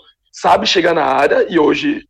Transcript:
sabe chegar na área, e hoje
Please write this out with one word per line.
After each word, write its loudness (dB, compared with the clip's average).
sabe 0
chegar 0
na -2
área, 0
e 0
hoje -2